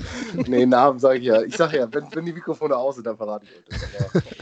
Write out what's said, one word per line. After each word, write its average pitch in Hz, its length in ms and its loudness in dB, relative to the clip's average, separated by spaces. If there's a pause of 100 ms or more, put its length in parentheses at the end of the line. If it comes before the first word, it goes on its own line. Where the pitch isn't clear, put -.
(460)
Nee, 123 200 4
Namen 127 320 6
sag 131 180 4
ich 120 80 -4
ja. 113 160 6
Ich - 160 -6
sag 160 160 2
ja, 123 180 0
wenn, 147 140 -4 (100)
wenn 160 120 -6
die 170 80 -6
Mikrofone 156 420 -4
aus 131 200 -2
sind, 117 100 -10
dann 110 100 -6
verrate 104 300 -8
ich - 100 -20
euch - 240 -12
das. - 300 -6
Aber - 120 2 (200)